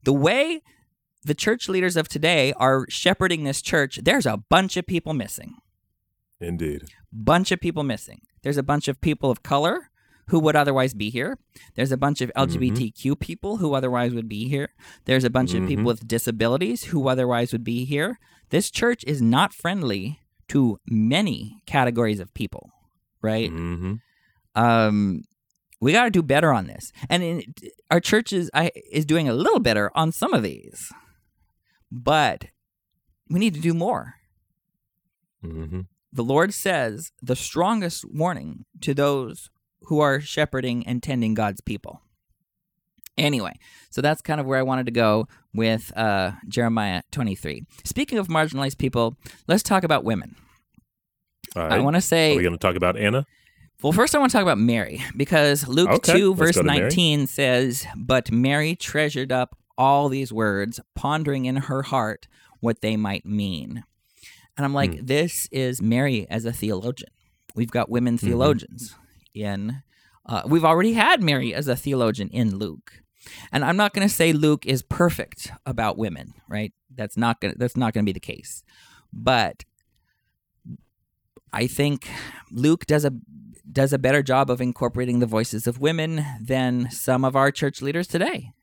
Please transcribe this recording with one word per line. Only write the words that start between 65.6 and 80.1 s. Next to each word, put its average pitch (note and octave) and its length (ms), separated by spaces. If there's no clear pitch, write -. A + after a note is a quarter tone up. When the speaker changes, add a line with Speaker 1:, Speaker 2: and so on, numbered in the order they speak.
Speaker 1:
Mary A#2 480
as A2 140
a A#2 80
theologian. G#2+ 600
We've A2+ 160
got A#2+ 180
women A#2+ 280
Speaker 2:
Mm-hmm. - 100
Speaker 1:
theologians - 640
in, G#2 500
uh, A2+ 200
we've D#3+ 200
already F3+ 280
had A#3+ 300
Mary C3 300
as C#3+ 160
a B2 80
theologian A2+ 500
in G#2+ 300
Luke. - 440
And C#3+ 100
I'm E3+ 140
not G#3 160
gonna G3+ 160
say E3 240
Luke D3+ 320
is B2+ 160
perfect - 680
about A2+ 320
women, F2 360
right? G#2+ 240
That's A2+ 220
not A#2 240
gonna, G2+ 160
that's A#2+ 220
not A#2 160
gonna G#2+ 100
be G#2 80
the F2+ 80
case. - 460
But A2+ 500